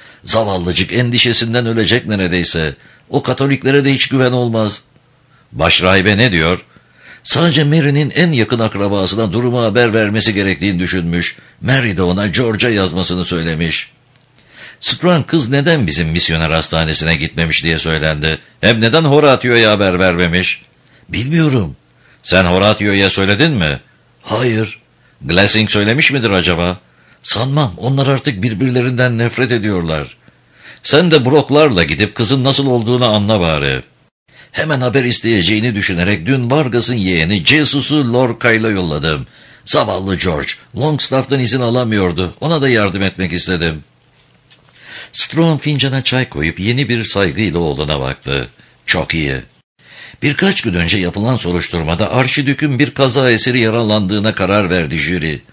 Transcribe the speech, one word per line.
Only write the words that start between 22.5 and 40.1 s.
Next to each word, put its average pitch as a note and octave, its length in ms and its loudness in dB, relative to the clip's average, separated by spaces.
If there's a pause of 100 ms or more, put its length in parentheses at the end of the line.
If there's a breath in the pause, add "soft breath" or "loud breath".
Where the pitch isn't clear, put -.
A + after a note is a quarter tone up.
söyledin G2 420 2
mi?" D#2+ 280 -2 (420 soft breath)
"Hayır." A2 580 -2 (420 soft breath)
"Glessing G2+ 480 2
söylemiş A2 420 2
midir A2+ 200 0
acaba?" F2+ 480 0 (440 soft breath)
"Sanmam. C3 540 -2
Onlar C3 300 0
artık A2+ 360 -2
birbirlerinden B2 720 0
nefret A#2 340 -2
ediyorlar." F2+ 640 -2 (640 loud breath)
"Sen E3 280 4
de C#3 140 4
Brock'larla C3+ 580 4
gidip D2+ 320 -2
kızın B2 280 0
nasıl C#3 220 0
olduğunu B2 400 0
anla G#2+ 340 2
bari." C#2+ 440 0 (680 loud breath)
Hemen D3+ 300 -2
haber B2+ 220 2
isteyeceğini A2 720 0
düşünerek F2+ 500 -2
dün B2 260 0
Vargas'ın B2 440 0
yeğeni F#2 500 0
Jesus'u C#3+ 680 0
Lorca'yla A#2 580 2
yolladım. D#2 560 -2 (380 loud breath)
Zavallı F#2+ 500 -2